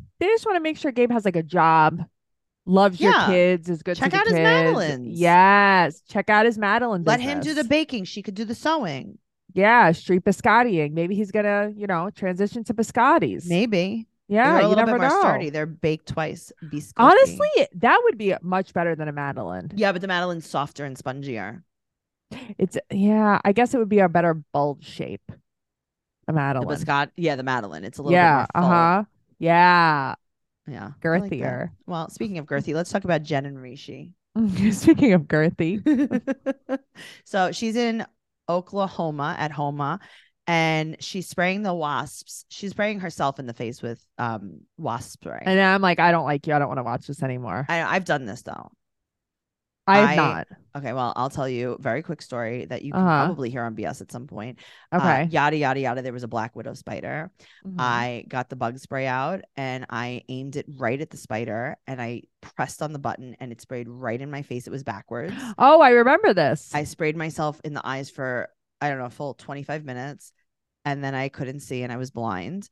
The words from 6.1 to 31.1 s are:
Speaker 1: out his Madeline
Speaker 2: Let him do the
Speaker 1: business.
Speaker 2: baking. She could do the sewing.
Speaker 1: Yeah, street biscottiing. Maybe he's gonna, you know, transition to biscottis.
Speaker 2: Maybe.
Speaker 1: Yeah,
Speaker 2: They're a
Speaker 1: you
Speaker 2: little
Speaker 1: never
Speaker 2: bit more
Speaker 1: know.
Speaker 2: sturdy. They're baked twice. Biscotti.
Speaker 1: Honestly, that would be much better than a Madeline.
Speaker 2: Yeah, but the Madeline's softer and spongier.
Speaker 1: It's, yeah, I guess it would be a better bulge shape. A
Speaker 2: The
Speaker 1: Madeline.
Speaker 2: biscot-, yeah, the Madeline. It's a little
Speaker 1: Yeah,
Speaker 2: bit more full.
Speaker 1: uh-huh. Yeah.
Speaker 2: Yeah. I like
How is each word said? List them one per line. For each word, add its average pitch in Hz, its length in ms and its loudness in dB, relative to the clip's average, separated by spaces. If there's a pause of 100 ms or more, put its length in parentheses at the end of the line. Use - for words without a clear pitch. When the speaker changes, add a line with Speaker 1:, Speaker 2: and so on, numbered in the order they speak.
Speaker 1:
out 214 160 6
his 226 140 2
Madeline 214 440 0
Speaker 2:
Let 226 160 4
him 285 200 -4
do 285 160 -4
the 302 60 0
Speaker 1:
business. 240 60 -4
Speaker 2:
baking. 277 360 0
She 196 180 -10
could 190 140 -12
do 220 100 -8
the 220 80 -8
sewing. 233 640 -4 (360)
Speaker 1:
Yeah, 202 400 6
street 180 300 0
biscottiing. 202 680 2
Maybe 170 240 -2
he's 196 160 -4
gonna, 208 440 0
you 208 120 -8
know, 185 240 -2
transition 202 540 -4
to 220 100 -4
biscottis. 220 720 0
Speaker 2:
Maybe. 202 560 0 (220)
Speaker 1:
Yeah, 208 160 2
Speaker 2:
They're 302 160 4
a - 40 6
Speaker 1:
you - 40 6
Speaker 2:
little 214 180 4
Speaker 1:
never 226 140 2
Speaker 2:
bit - 20 0
more 269 80 4
Speaker 1:
know. 359 120 2
Speaker 2:
sturdy. 160 280 2
They're 151 160 -4
baked 160 440 -4
twice. - 420 -8 (120)
Biscotti. 151 340 -12
Speaker 1:
Honestly, 523 500 8 (280)
that 247 280 4
would 359 160 2
be 202 240 0
much 185 300 -4
better 170 200 0
than 156 140 -6
a 151 60 -6
Madeline. 123 600 -8
Speaker 2:
Yeah, 196 200 0
but 175 80 -6
the 196 60 -6
Madeline's 175 400 -4
softer 143 380 -6
and 135 100 -12
spongier. 127 680 -10 (960)
Speaker 1:
It's, - 180 -2 (140)
yeah, 208 520 2
I 208 100 4
guess 240 200 2
it 277 60 0
would 214 100 -2
be 208 100 2
a 185 100 6
better 170 260 2
bulge 147 480 -4
shape. - 480 -12
A - 60 -20 (880)
Speaker 2:
The 151 60 -2
Speaker 1:
Madeline. 139 440 -2
Speaker 2:
biscot-, 143 380 -2
yeah, 156 200 -2
the 127 80 -6
Madeline. 104 420 -4
It's 120 120 -14
a 147 60 -10
little 143 100 2
Speaker 1:
Yeah, 165 400 6
Speaker 2:
bit - 60 0
more 175 40 2
full. 180 80 4
Speaker 1:
uh-huh. 175 320 4 (360)
Yeah. 165 760 4 (520)
Speaker 2:
Yeah. 113 240 -12 (120)
I 165 40 -2
like 185 220 0